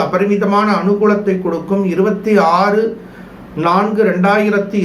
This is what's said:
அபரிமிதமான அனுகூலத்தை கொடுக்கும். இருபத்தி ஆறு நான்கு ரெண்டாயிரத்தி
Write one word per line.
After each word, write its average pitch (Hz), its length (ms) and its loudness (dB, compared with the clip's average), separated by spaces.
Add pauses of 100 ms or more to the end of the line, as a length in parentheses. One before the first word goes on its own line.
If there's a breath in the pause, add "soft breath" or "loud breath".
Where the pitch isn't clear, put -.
அபரிமிதமான 202 640 0 (140)
அனுகூலத்தை 202 600 2
கொடுக்கும். 180 420 -2 (100)
இருபத்தி 196 400 0 (260)
ஆறு 208 240 2 (720 loud breath)
நான்கு 196 480 0
ரெண்டாயிரத்தி 202 800 0